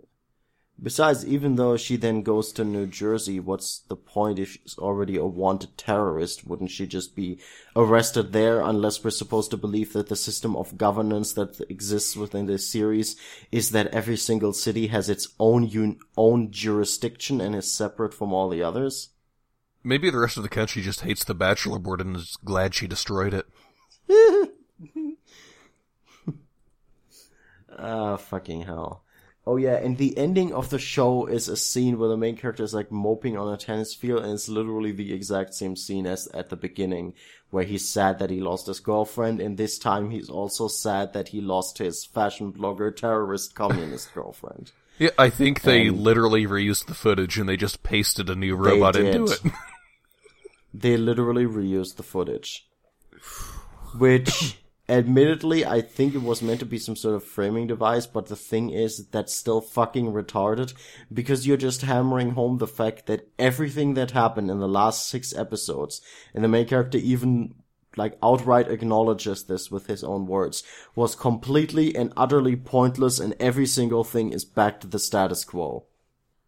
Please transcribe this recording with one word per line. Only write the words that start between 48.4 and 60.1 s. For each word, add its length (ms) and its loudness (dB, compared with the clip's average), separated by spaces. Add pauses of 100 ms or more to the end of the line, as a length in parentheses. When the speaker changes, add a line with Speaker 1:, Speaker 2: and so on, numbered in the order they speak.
Speaker 1:
They 140 4
Speaker 2:
robot 260 6
into 300 4 (100)
Speaker 1:
did. 100 -2
Speaker 2:
it. 120 0
<laughs> 40 -18 (1160)
Speaker 1:
They 220 4
literally 480 2
reused 520 -2
the 60 -14
footage. 640 -6 (1300)
Which, 600 4 (160)
<sighs> 160 -10
admittedly, 800 4
I 140 2
think 340 0
it 80 -4
was 180 0
meant 200 0
to 40 -8
be 140 -6
some 160 -8
sort 200 0
of 80 -6
framing 440 -2
device, 400 0
but 180 -6
the 100 -12
thing 360 -2
is, 380 -2
that's 260 -4
still 260 0
fucking 520 -2